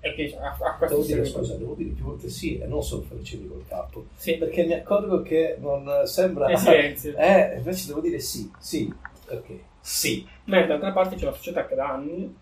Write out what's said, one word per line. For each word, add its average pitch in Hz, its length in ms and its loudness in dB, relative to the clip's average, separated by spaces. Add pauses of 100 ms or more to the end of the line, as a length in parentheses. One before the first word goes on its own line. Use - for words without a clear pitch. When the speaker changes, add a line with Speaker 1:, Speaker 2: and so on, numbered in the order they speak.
Speaker 1:
E 151 120 -4
che 147 200 -6
a, 143 140 -8
a - 280 -2
questo 147 200 2
Speaker 2:
Devo 147 100 2
dire, 117 180 2
Speaker 1:
seguito - 200 -4
Speaker 2:
scusa, - 120 -4
devo - 180 -8
dire - 160 -6
più - 140 -6
volte - 220 -8
sì - 300 -4
e - 80 -8
non - 180 -2
solo - 200 -6
fare - 200 -12
cenni 101 240 -12
col - 200 -14
capo. - 380 -10 (100)
Speaker 1:
Sì. 165 220 -2
Speaker 2:
Perché 165 280 0
mi 170 80 2
accorgo 196 480 0
che 160 380 2
non 139 280 -4 (180)
sembra 156 420 2
Speaker 1:
È 131 80 6
silenzio. 147 640 6
Speaker 2:
<laughs> - 40 2
Eh, 170 360 6
invece 175 300 -4
devo 147 140 -4
dire 170 180 -2
sì, - 400 -8
sì, - 320 -4 (380)
ok, - 300 -10 (200)
sì. - 480 -2 (180)
Speaker 1:
Mentre 185 240 6
d'altra 196 220 0
parte 185 240 2
c'è - 120 -6
una 139 80 -4
società 175 320 -6
che - 80 -2
da 135 140 -2
anni 151 520 -8